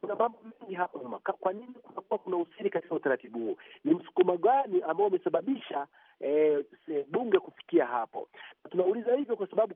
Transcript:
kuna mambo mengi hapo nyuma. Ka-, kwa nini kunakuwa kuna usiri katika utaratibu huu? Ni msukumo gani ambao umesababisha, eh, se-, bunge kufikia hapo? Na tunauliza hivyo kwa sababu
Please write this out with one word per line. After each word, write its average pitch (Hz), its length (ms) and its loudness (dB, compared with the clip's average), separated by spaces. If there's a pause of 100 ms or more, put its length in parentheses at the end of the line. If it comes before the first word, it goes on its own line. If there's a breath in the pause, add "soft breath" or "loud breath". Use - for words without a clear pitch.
kuna 202 160 -6
mambo 226 220 0 (220)
mengi 196 140 -12
hapo 180 240 -6
nyuma. 123 200 -10
Ka-, - 140 -6
kwa 185 200 -2
nini 220 140 -12 (160)
kunakuwa - 360 -6
kuna 185 180 -6
usiri 175 340 -4
katika 170 240 -4
utaratibu 123 440 -2
huu? 110 180 -4 (280 loud breath)
Ni 160 100 6
msukumo 180 420 2
gani 208 460 2
ambao 170 240 0
umesababisha, 180 800 -2 (340 soft breath)
eh, 147 440 2 (220)
se-, 143 240 -2
bunge 202 280 2
kufikia - 480 0
hapo? - 420 -4 (360 loud breath)
Na - 60 -18
tunauliza 226 460 2
hivyo 262 200 -2
kwa 202 140 -4
sababu 214 260 0